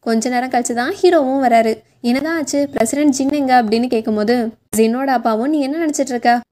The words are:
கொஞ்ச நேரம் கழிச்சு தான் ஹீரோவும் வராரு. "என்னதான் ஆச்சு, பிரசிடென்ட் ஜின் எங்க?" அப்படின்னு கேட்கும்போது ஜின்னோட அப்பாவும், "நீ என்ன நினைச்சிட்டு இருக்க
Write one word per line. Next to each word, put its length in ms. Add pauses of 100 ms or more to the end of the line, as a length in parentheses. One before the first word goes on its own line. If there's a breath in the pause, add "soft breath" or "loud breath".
கொஞ்ச 280
நேரம் 220
கழிச்சு 240
தான் 280
ஹீரோவும் 440
வராரு. 360 (180)
"என்னதான் 360
ஆச்சு, 360
பிரசிடென்ட் 460
ஜின் 140
எங்க?" 300
அப்படின்னு 260
கேட்கும்போது 600 (280)
ஜின்னோட 300
அப்பாவும், 420
"நீ 120
என்ன 260
நினைச்சிட்டு 140
இருக்க 400 (120)